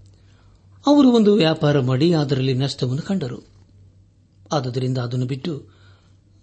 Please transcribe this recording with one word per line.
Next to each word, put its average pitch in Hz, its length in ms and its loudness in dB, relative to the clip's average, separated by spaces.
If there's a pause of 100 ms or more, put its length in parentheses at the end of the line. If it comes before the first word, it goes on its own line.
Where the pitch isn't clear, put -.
(840)
ಅವರು 285 240 6
ಒಂದು 214 240 4
ವ್ಯಾಪಾರ 156 460 2
ಮಾಡಿ 131 320 2
ಅದರಲ್ಲಿ 135 420 0
ನಷ್ಟವನ್ನು 135 480 -4
ಕಂಡರು. 160 380 -6 (1120)
ಆದುದರಿಂದ 127 460 -4
ಅದನ್ನು 123 280 -6
ಬಿಟ್ಟು 135 400 -8 (760)